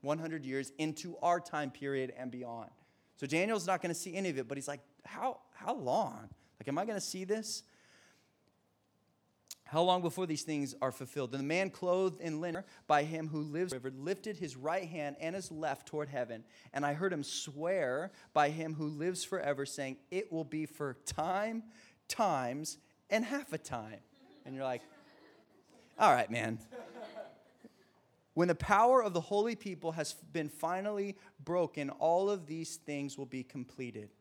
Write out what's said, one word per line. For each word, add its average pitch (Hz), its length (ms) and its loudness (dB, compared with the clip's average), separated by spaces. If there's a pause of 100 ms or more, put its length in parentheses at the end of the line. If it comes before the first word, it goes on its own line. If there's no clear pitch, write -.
one 147 180 0
hundred 160 260 -4
years 135 320 -2
into 156 400 -4
our 170 220 4
time 151 320 -4
period 135 440 -2
and 127 160 -8
beyond. 117 380 -10 (480)
So - 80 -6
Daniel's 175 400 2
not 185 160 2
gonna 170 140 0
see 175 200 -8
any 190 140 0
of 139 80 -2
it, 123 100 -2
but 139 100 -4
he's 135 100 -8
like, 143 140 -8 (240)
"How, - 360 -4 (140)
how - 180 -4
long? 127 560 0 (300)
Like, - 80 -8
am 143 100 0
I 190 80 0
gonna 214 160 -2
see 190 220 -4
this?" 214 400 -2 (2000)
"How 156 160 2
long 180 220 6
before 175 240 0
these 156 160 -2
things 143 400 -2
are 131 80 0
fulfilled?" 127 400 -6
Then 135 80 -4
the 139 80 -2
man 185 240 2
clothed 185 500 0
in 156 200 -4
linen 175 220 -4 (220)
by 147 200 6
him 160 240 -4
who 151 120 -2
lives 156 320 -2
river 127 160 -4
lifted 180 480 -6
his 139 180 -6
right 160 320 -2
hand 147 320 -4
and 165 160 -4
his 190 160 -8
left 151 360 -4
toward 151 220 -4
heaven, 120 360 -4 (280)
and 139 120 0
I 143 80 2
heard 180 180 0
him 151 120 -2
swear 151 880 -2 (220)
by 147 180 6
him 160 240 -2
who 151 100 -2
lives 160 380 -2
forever, 143 420 0
saying, 135 320 -4 (140)
"It 190 200 -4
will 165 120 -2
be 156 240 -4
for 143 260 -6 (120)
time, 208 580 0 (440)
times, 147 680 2 (320)
and 220 160 4
half 277 260 -4
a 160 60 -4
time." 110 440 -8 (440)
And 131 80 -8
you're 135 120 -4
like, 127 180 -2 (1120)
"All 208 140 10
right, 120 180 6
man." 113 300 0 (1800)
"When 175 140 6
the 165 60 6
power 233 460 8
of 208 120 2
the 170 80 4
holy 208 340 2
people 165 380 -4
has 160 200 -2
been 151 360 -4
finally 196 680 -2 (220)
broken, 151 500 0
all 170 400 4
of 190 160 -2
these 160 300 -6
things 143 420 -4
will 143 80 -6
be 127 180 -8
completed. 123 760 -10